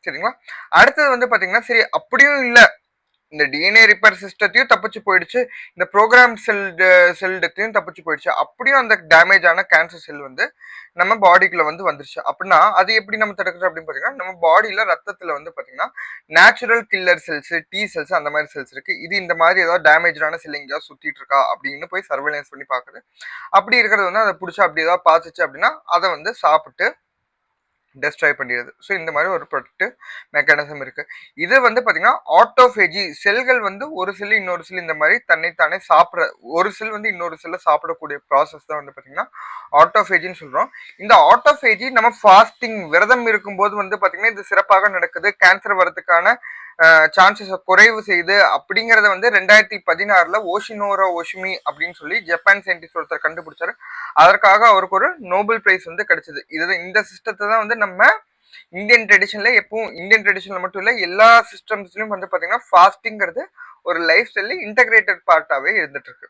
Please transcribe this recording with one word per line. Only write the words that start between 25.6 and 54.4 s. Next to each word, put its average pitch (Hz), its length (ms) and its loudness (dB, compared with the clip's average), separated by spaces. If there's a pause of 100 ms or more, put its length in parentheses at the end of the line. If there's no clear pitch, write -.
அதை 180 200 -2
வந்து 165 160 -10 (120)
சாப்பிட்டு 160 440 -2 (1080)
டெஸ்ட்ராய் 147 420 -4
பண்ணிடுது. 123 320 -8 (140)
So - 60 -14 (100)
இந்த 160 120 -10
மாதிரி 151 220 -2
ஒரு 147 160 -8
ப்ரொடெக்டிவ் 156 400 -8 (460)
மெக்கானிசம் 147 480 -2
இருக்கு. 127 180 -16 (420)
இது 247 220 2
வந்து 233 160 2
பாத்தீங்கன்னா, 220 320 0 (240)
ஆட்டோஃபேஜி, 214 640 2 (200)
செல்கள் 247 440 0
வந்து 202 160 -10 (160)
ஒரு 185 180 -6
செல் 208 200 -4
இன்னொரு 180 280 -8
செல் 180 180 -12
இந்த 160 180 -6
மாதிரி 180 160 2 (140)
தன்னைத்தானே 165 460 -4 (120)
சாப்பிடுற, 165 360 2 (300)
ஒரு 196 220 -2
செல் 220 180 -10
வந்து 208 180 -8
இன்னொரு 170 280 -10
செல்லை 175 260 -12
சாப்பிடக்கூடிய 151 500 -4 (120)
ப்ராசஸ் 151 400 -2
தான் 151 100 -8
வந்து 139 160 -20
பாத்தீங்கன்னா, 156 300 -12 (560)
ஆட்டோஃபேஜின்னு 180 600 0
சொல்றோம். 151 260 -4 (320)
இந்த 214 140 4 (160)
ஆட்டோஃபேஜி 240 600 2
நம்ம 233 220 0 (100)
ஃபாஸ்டிங், 214 580 4 (160)
விரதம் 240 360 2
இருக்கும்போது 202 500 -4
வந்து 190 200 -6
பாத்தீங்கன்னா, 202 340 -2
இது 196 160 -14
சிறப்பாக 196 440 2
நடக்குது, 175 340 -4 (140)
கேன்சர் 190 380 2
வரதுக்கான, 175 540 0 (480)
அஹ், 160 320 6
சான்சஸை 196 400 2 (120)
குறைவு 214 380 4
செய்யுது 180 300 -2 (180)
அப்படிங்கறத 220 540 0
வந்து 196 220 0
ரெண்டாயிரத்தி 208 480 2 (100)
பதினாறுல 180 500 0 (140)
ஓஷினோரோ 202 600 -4
ஓஷிமி 185 380 -10 (120)
அப்படின்னு 170 360 -8
சொல்லி 156 160 -8 (120)
ஜப்பான் 196 360 -4
சயின்டிஸ்ட் 170 340 -10
ஒருத்தர் 156 260 -10
கண்டுபிடிச்சாரு. 160 480 -10 (500)
அதற்காக 196 440 4